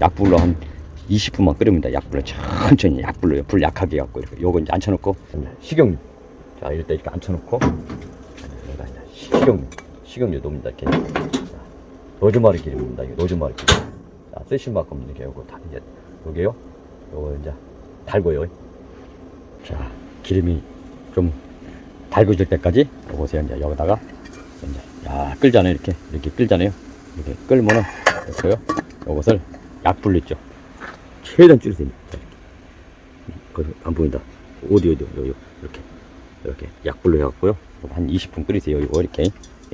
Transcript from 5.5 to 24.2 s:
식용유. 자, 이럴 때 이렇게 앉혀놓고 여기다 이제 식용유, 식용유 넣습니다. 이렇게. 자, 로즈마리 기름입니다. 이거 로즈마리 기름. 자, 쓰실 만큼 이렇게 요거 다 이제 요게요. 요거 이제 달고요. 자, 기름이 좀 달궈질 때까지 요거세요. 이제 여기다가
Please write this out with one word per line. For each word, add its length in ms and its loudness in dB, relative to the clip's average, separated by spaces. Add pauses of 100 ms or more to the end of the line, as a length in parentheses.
식용유. 360 4 (640)
자, 100 -6
이럴 160 -4
때 80 -2
이렇게 160 -6
앉혀놓고 480 -4 (1120)
여기다 180 -12
이제 140 -16 (120)
식용유, 520 2 (400)
식용유 340 -4
넣습니다. 320 -8
이렇게. 160 -8
자, 720 -4 (640)
로즈마리 420 4
기름입니다. 420 -8
이거 120 -12
로즈마리 400 -2
기름. 200 2 (560)
자, 160 -14
쓰실 240 -4
만큼 340 -4
이렇게 180 -12
요거 220 -12
다 120 -20 (100)
이제 120 -12 (460)
요게요. 280 -2 (580)
요거 280 -6
이제 120 -10 (540)
달고요. 400 0 (1200)
자, 240 -8 (320)
기름이 400 0 (520)
좀 180 2 (800)
달궈질 360 4
때까지 420 2 (220)
요거세요. 320 -2
이제 180 -6
여기다가 380 0 (640)